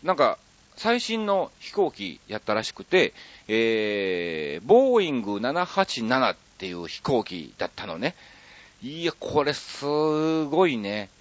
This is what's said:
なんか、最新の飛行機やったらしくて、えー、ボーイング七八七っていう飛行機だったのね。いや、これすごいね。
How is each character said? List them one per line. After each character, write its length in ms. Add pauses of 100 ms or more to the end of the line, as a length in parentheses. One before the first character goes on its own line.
な 100
ん 40
か、 200 (380)
最 240
新 280
の 320
飛 120
行 200
機 360
や 120
っ 20
た 140
ら 80
し 80
く 120
て、 300 (340)
え 1120
ー、 60
ボ 340
ー 60
イ 60
ン 100
グ 180
七 280
八 340
七 300
っ 40 (220)
て 80
い 80
う 140
飛 160
行 200
機 360
だ 80
っ 80
た 100
の 140
ね。 160 (680)
い 240
や、 140
こ 240
れ 100
す 320 (600)
ご 200
い 120
ね。 320 (120)